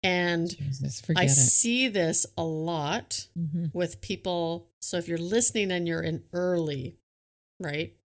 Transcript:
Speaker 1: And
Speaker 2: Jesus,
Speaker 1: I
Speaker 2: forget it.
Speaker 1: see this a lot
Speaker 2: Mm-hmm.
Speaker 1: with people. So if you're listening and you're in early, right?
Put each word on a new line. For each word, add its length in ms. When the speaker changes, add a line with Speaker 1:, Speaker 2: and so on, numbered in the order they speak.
Speaker 1:
And 560
Speaker 2:
Jesus, 460
Speaker 1:
I 20
Speaker 2:
forget 200
it. 40
Speaker 1:
see 580
this 380
a 60
lot 840
Speaker 2:
Mm-hmm. 360
Speaker 1:
with 280
people. 680
So 160
if 100
you're 100
listening 540
and 160
you're 140
in 220
early, 640
right? 340